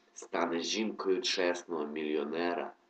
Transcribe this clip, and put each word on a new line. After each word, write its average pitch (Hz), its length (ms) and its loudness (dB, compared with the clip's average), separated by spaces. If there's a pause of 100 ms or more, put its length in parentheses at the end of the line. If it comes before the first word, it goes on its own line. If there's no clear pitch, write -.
(140)
стане 85 460 -2
жінкою 95 640 0
чесного 87 680 0
мільйонера, 76 840 0 (160)